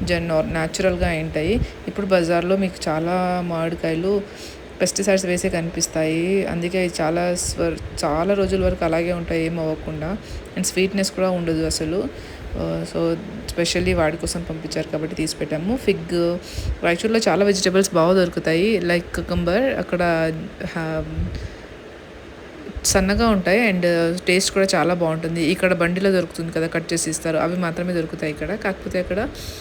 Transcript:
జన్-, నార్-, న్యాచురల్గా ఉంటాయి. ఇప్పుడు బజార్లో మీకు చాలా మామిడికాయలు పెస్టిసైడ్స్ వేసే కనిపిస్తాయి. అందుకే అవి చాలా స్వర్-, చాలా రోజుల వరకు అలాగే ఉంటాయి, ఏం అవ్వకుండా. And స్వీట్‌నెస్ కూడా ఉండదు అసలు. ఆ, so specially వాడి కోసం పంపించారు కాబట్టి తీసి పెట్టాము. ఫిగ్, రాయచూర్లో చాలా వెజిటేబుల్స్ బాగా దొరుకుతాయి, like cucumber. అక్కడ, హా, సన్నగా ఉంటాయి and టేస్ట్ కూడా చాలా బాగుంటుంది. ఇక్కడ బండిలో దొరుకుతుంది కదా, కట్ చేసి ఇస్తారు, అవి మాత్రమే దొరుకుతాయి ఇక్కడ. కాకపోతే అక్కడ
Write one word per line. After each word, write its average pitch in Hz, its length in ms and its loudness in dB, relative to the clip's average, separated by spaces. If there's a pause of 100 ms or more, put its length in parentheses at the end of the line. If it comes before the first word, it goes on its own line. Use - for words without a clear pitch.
జన్-, 170 260 0
నార్-, 156 180 2
న్యాచురల్గా 175 640 0
ఉంటాయి. 160 520 0 (280)
ఇప్పుడు 202 180 -4
బజార్లో 175 500 4
మీకు 190 320 -2
చాలా 180 560 0
మామిడికాయలు 170 800 0 (580)
పెస్టిసైడ్స్ 190 460 2
వేసే 180 220 0
కనిపిస్తాయి. 170 960 0
అందుకే 175 320 -2
అవి 180 120 2 (100)
చాలా 175 340 2
స్వర్-, - 720 -2
చాలా 165 300 2
రోజుల 190 300 2
వరకు 185 200 2
అలాగే 170 280 2
ఉంటాయి, 170 340 -2
ఏం 170 140 -2
అవ్వకుండా. 156 560 -4 (400)
And 185 100 -2
స్వీట్‌నెస్ 190 440 0
కూడా 185 200 0
ఉండదు 165 360 0
అసలు. 170 680 -4 (220)
ఆ, 165 280 -2 (100)
so 165 220 0 (360)
specially 180 420 0
వాడి 165 220 2
కోసం 170 340 -4
పంపించారు 160 380 -4
కాబట్టి 160 280 -4
తీసి 160 200 -2
పెట్టాము. 160 400 -2
ఫిగ్, 175 640 0 (460)
రాయచూర్లో 214 440 2
చాలా 180 160 4
వెజిటేబుల్స్ 190 500 4
బాగా 170 200 6
దొరుకుతాయి, 175 640 2
like 175 400 0
cucumber. 175 580 0
అక్కడ, 170 520 2 (360)
హా, 160 380 -4 (1800)
సన్నగా 202 440 4
ఉంటాయి 202 440 4
and 180 100 0 (440)
టేస్ట్ 180 240 2
కూడా 190 240 2
చాలా 170 200 4
బాగుంటుంది. 165 500 0
ఇక్కడ 185 280 2
బండిలో 180 400 2
దొరుకుతుంది 170 400 0
కదా, 165 140 0
కట్ 165 260 -4
చేసి 165 180 0
ఇస్తారు, 160 260 -2
అవి 165 200 0
మాత్రమే 180 360 -2
దొరుకుతాయి 165 400 -2
ఇక్కడ. 156 220 -6
కాకపోతే 190 440 -4
అక్కడ 185 300 -2 (320)